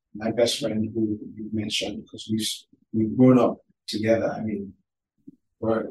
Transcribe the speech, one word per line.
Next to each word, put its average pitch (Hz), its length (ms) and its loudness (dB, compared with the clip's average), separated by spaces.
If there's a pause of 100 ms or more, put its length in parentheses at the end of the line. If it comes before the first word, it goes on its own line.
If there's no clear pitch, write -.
(140)
my 110 180 -4
best 117 280 2
friend, 107 340 -2
who 107 240 -2 (180)
you 107 160 -12
mentioned, 107 520 -4
because - 260 -16
we've 110 100 0
s-, - 260 -8 (260)
we've 110 240 0
grown 127 220 8
up - 200 2 (300)
together. 110 480 2
I 107 60 -8
mean, 98 300 -6 (880)
we're, 110 300 0